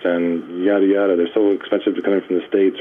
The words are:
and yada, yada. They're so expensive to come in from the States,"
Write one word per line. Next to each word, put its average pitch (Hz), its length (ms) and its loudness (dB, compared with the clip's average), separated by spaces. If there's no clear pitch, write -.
and 85 580 -2
yada, 98 220 2
yada. 98 320 2
They're 85 160 0
so 104 200 2
expensive 98 420 -2
to 87 80 -6
come 98 100 0
in 95 100 2
from 90 160 -4
the 82 100 -6
States," 95 320 2